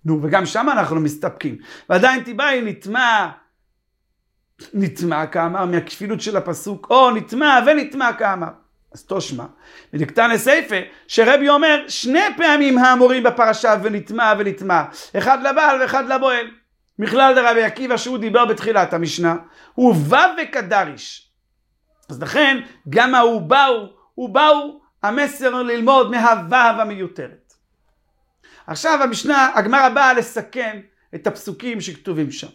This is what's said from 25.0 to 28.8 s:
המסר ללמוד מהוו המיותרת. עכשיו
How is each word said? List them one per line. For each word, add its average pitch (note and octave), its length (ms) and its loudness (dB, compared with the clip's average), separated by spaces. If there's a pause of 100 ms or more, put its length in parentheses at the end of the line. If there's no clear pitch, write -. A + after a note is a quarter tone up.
המסר B3+ 600 -2
ללמוד A#3+ 480 2
מהוו A3+ 440 0
המיותרת. G#3 1000 -2 (1120)
עכשיו C#4+ 360 -2